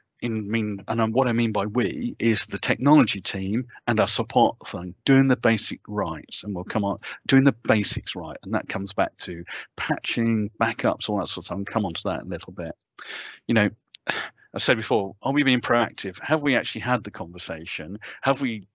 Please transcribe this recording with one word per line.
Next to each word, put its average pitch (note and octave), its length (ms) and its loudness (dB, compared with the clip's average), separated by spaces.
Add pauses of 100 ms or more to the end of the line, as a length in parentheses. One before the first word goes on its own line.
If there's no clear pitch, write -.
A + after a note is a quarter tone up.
(220)
in A2 300 -2
mean, G#2+ 360 -2
and A2+ 280 0
what B2+ 120 4
I A#2+ 40 2
mean A2+ 200 2
by G#2 140 0
we G#2+ 540 -2
is A2+ 260 2
the - 140 -8
technology B2+ 640 4
team G2 440 -2 (220)
and A2 120 4
our G2 80 4
support A#2 480 2 (120)
thing, F2+ 260 -8 (100)
doing C3+ 240 6
the C3 80 4
basic A2+ 520 0
rights, F2+ 560 -6
and G#2 100 -6
we'll F2+ 100 -4
come G2+ 220 -2
on, G2+ 120 -2 (280)
doing C3+ 180 6
the C#3 120 6 (120)
basics - 480 0
right, D#2+ 280 -8
and G2 100 -4
that - 160 -2
comes G2 240 -6
back - 240 0
to F2 260 -10 (320)
patching, A2+ 760 0 (100)
backups, A2+ 480 0
all G#2 80 0
that E2+ 100 -2
sort - 120 -6
of F2 60 -10
stuff, F#2 120 -6
and G2 80 -4
come G#2 220 -2
on E2+ 60 -4
to - 120 -8
that E2+ 160 -2
in - 60 -12
a - 20 -10
little F2+ 240 -8
bit. E2 200 -8 (760)
You A#2 80 2
know, G#2 140 6 (840)
I G#2 60 -8
said B2+ 180 2
before, G#2 460 0
are C3+ 100 -2
we D3 80 4
being B2+ 200 4
proactive? - 600 0
Have D3+ 220 0
we C#3+ 120 2
actually A2 260 -2
had A#2+ 220 0
the G#2+ 60 -10
conversation? E2+ 880 -10 (240)
Have C3+ 200 2
we A2+ 340 -4